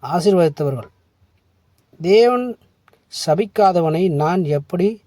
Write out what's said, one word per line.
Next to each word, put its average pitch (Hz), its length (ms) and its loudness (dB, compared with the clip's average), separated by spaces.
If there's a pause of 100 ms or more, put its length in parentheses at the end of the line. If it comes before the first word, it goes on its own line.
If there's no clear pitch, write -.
ஆசீர்வதித்தவர்கள், 151 840 -2 (1120)
தேவன் 240 560 2 (680)
சபிக்காதவனை 180 880 0
நான் 160 320 -2
எப்படி 175 640 -2